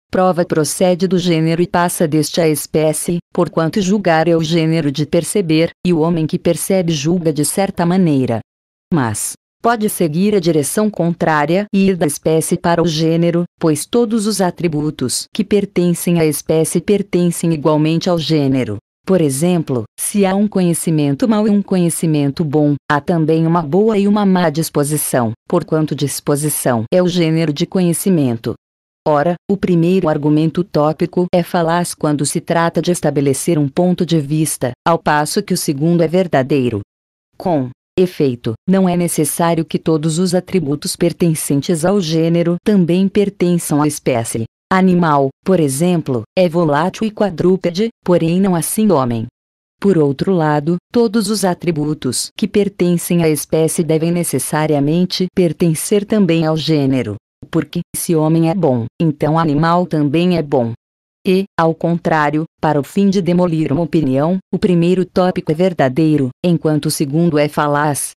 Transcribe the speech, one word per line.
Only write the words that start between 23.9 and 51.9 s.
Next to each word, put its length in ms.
e 120
uma 160
má 240
disposição, 840
porquanto 480
disposição 960
é 100
o 60
gênero 460
de 120
conhecimento. 920
Ora, 260
o 80
primeiro 500
argumento 540
utópico 720
é 80
falaz 540
quando 280
se 160
trata 440
de 80
estabelecer 640
um 100
ponto 380
de 140
vista, 540
ao 120
passo 420
que 140
o 20
segundo 460
é 40
verdadeiro. 760
Com 360
efeito, 560
não 180
é 80
necessário 680
que 140
todos 400
os 160
atributos 600
pertencentes 880
ao 160
gênero 640
também 440
pertençam 760
à 60
espécie. 580
Animal, 580
por 160
exemplo, 600
é 100
volátil 600
e 40
quadrúpede, 800
porém 340
não 140
assim 380
homem. 340
Por 180
outro 340
lado, 460
todos 360
os 160
atributos 920